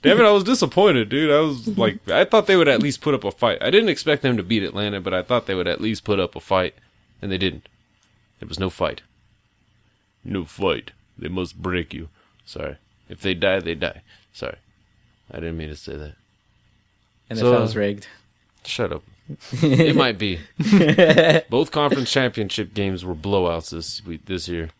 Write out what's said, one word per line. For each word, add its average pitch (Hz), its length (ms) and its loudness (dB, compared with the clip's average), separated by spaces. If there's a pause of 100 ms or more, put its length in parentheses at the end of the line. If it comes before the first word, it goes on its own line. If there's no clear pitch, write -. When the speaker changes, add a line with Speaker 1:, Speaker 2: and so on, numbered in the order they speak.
Speaker 1:
Damn 185 160 6
it, 240 60 6
I 208 60 8
was 202 140 4
disappointed, 180 640 2
dude. 151 200 2
I 147 100 6
was 127 360 -2
like, 110 320 0
I 123 160 4
thought 220 220 2
they 196 100 4
would 160 120 6
at 120 140 4
least 143 200 -4
put 151 120 0
up - 100 -4
a 98 60 -2
fight. 107 320 0
I 107 80 0
didn't 202 200 4
expect 147 320 -2
them 123 160 0
to 98 40 -4
beat 101 200 -2
Atlanta, 101 380 -6
but 92 120 -4
I 90 100 -2
thought 120 240 -2
they 95 80 -4
would 90 140 -2
at 78 120 -4
least 107 240 -4
put 101 140 0
up 87 160 -4
a - 60 -12
fight. 92 340 0 (460)
And 101 100 -8
they 95 60 -4
didn't. 87 320 -6 (720)
There - 100 -16
was 76 100 -10
no 92 120 -4
fight. - 320 -6 (1200)
No 90 200 -6
fight. 82 480 -4 (260)
They 85 100 -10
must 87 320 -8
break 90 320 -4
you. 80 160 -14 (380)
Sorry. 73 300 -12 (340)
If 90 100 -16
they 95 140 -4
die, 95 260 0
they 82 140 -6
die. 71 260 -8 (320)
Sorry. - 240 -12 (760)
I - 60 -20
didn't 82 220 -10
mean 78 100 -10
to 76 80 -14
say 69 200 -14
that. 73 180 -14 (1120)
Speaker 2:
And 113 100 -8
Speaker 1:
So, 123 140 2
Speaker 2:
the 120 80 4
was 110 160 -4
rigged. 101 320 -4 (560)
Speaker 1:
Shut 92 280 -6
up. 78 100 -10 (260)
Speaker 2:
<laughs> - 240 -14 (100)
Speaker 1:
It 151 320 4
might 117 240 2
be. 92 220 -4 (180)
Speaker 2:
<laughs> 165 920 4
Speaker 1:
Both 131 200 0
conference 139 400 0
championship 110 640 -4
games 95 300 -4
were 90 100 -6
blowouts 85 560 -2
this - 340 -12
week, 82 200 -14
this 90 240 -8
year. 82 320 -8